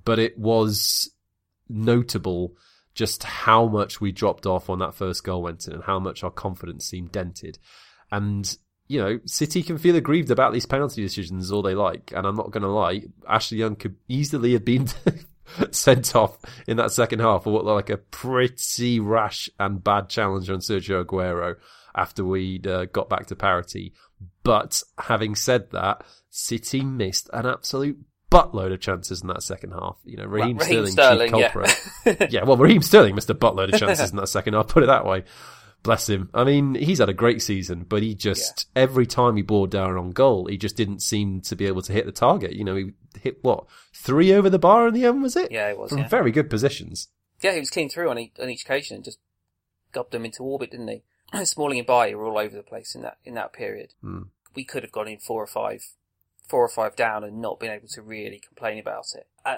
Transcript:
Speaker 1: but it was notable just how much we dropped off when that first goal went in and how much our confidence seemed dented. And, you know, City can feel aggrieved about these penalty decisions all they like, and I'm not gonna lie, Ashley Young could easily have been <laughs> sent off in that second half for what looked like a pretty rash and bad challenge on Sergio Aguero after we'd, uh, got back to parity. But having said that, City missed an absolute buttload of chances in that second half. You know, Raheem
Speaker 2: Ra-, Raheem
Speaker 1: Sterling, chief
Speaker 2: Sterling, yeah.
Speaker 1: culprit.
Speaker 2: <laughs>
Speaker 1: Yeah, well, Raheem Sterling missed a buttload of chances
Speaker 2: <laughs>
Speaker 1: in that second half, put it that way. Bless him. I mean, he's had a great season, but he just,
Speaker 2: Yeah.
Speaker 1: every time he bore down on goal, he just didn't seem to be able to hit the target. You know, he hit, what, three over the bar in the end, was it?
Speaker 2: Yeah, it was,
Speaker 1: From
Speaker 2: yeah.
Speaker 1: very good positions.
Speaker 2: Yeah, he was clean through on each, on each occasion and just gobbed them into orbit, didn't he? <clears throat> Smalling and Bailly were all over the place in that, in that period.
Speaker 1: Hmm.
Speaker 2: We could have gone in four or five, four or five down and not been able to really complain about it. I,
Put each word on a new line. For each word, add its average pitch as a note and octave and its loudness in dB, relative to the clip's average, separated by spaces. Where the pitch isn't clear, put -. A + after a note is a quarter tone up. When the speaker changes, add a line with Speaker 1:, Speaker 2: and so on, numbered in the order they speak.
Speaker 1:
but A2+ 2
it A2+ 0
was A2 0
notable G#2+ -2
just - -4
how A2+ 4
much G#2 -2
we G2+ -2
dropped F#2+ 0
off F#2 -2
when F#2 -4
that F2 -4
first F#2 -6
goal F2+ -4
went F2 -10
in E2 -12
and E2+ -12
how F#2+ -2
much F#2 -8
our F2+ -6
confidence F2+ -10
seemed F2 -10
dented. F2 -10
And, G2+ -4
you C#3 -2
know, G#2+ -2
City D#3 -2
can D#3+ -6
feel E3+ 6
aggrieved D3+ 2
about B2 4
these A#2 -4
penalty C3+ -4
decisions F#2 -8
all G2+ 0
they F#2+ 0
like, G2 -2
and F#2+ -4
I'm G2 0
not A2 -4
gonna G2+ -4
lie, G2+ 0
Ashley A2 -2
Young A2 -2
could G2+ -12
easily B2+ 0
have A2 0
been B2+ 2
<laughs> - -6
sent - 2
off A2 2
in A2+ -2
that A2 0
second A2+ 0
half A2 2
for G#2 0
what G#2+ 2
looked G#2 0
like - -
a G#2 -2
pretty B2 -2
rash G#2+ -2
and F#2+ -4
bad G2+ 2
challenge G2 -2
on F#2+ -4
Sergio F#2 -2
Aguero F2 -4
after F#2+ -4
we'd, F#2+ -4
uh, F#2 -2
got - -4
back - -4
to F#2+ -10
parity. F#2 -2
But - 2
having G#2+ -2
said - 0
that, F#2 -4
City - -6
missed A#2+ -4
an A#2 -4
absolute C3+ -4
buttload F#2+ 6
of F2+ -6
chances F#2 -6
in - -10
that - -6
second F#2+ -12
half. F2+ -10
You - -16
know, G2+ -10
Raheem G#2+ -2
Speaker 2:
Ra-, - 2
Raheem A2 2
Speaker 1:
Sterling, - -
chief F#2+ -2
Speaker 2:
Sterling, A#2 6
yeah. A#2 4
Speaker 1:
culprit. - 0
Speaker 2:
<laughs> - -4
Speaker 1:
Yeah, G2 0
well, B2+ 6
Raheem D#3+ 8
Sterling A2 8
missed - -4
a G#2+ 0
buttload F#2+ 2
of G#3+ 4
chances C#3 0
Speaker 2:
<laughs> - -8
Speaker 1:
in G#2 -6
that G2 -4
second G#2 -2
half, G#2+ 2
put - 6
it A#2+ 4
that C3 4
way. F#2+ 0
Bless A2+ 0
him. F#2+ -2
I A#2 2
mean, C#3 4
he's D#3 0
had G2+ 6
a G2 -2
great A#2 2
season, F2+ -4
but G#2 0
he A2 -4
just, - -4
Speaker 2:
Yeah. C3 6
Speaker 1:
every C3 4
time A#2+ 2
he G2+ 0
bore G2 2
down F#2 -2
on F2+ -6
goal, A2 4
he G2+ -6
just G2 -4
didn't G2+ -2
seem G2 -2
to - -8
be G2 -2
able F#2 -2
to G2 -6
hit G#2 0
the F#2+ -10
target. B2+ 2
You G#2 -8
know, F#2+ -4
he G2 -6
hit, - -8
what, B2 2
three E3 4
over G3 6
the F#3 4
bar G#3+ 8
in A3+ 2
the B3 2
end, B3 4
was B3+ -2
it? F4+ -2
Speaker 2:
Yeah, G#2 -2
it G#2 -4
was, G#2 -12
Speaker 1:
From C#3+ -2
Speaker 2:
yeah. D3 -2
Speaker 1:
very F#3+ 2
good D3 2
positions. G#2+ -2
Speaker 2:
Yeah, F#3+ 2
he E3 -2
was C#3 -6
clean D#3 -4
through E3+ -4
on A#2+ -4
each, A#2 -12
on B2+ -6
each A#2 -10
occasion C#3 -4
and G#2 -16
just - -16
gobbed B2 -8
them A#2 -8
into A2+ -14
orbit, C3+ -6
didn't A#2 -12
he? A2 -12
<clears throat> G3 -4
Smalling C#3+ -2
and A#2+ -6
Bailly A#2 4
were G#2+ -8
all A2 -2
over G#2 -6
the G#2 -16
place - -16
in A#2+ -14
that, A#2+ -14
in A#2+ -14
that - -8
period. G#2 -12
Speaker 1:
Hmm. F#2 -12
Speaker 2:
We C3+ -12
could B2+ -10
have - -18
gone A2 -8
in G#2+ -14
four A2 -8
or G#2 -10
five, G#2+ -8
four B2+ 2
or A#2 2
five A2 -2
down A2 -2
and G#2 -12
not A2 -6
been A2+ -8
able G#2+ -14
to A#2 -14
really G#2+ -14
complain A2 -10
about A2 -10
it. - -20
I, C3 -4